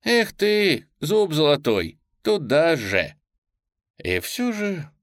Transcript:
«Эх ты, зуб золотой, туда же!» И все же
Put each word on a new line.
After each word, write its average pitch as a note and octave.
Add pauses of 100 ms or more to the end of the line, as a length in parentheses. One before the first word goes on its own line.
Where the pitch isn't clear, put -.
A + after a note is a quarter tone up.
«Эх A#3
ты, G3+ (140)
зуб F#3
золотой, B2 (240)
туда D#3+
же!» F#2+ (880)
И F2+
все B3
же G3+ (120)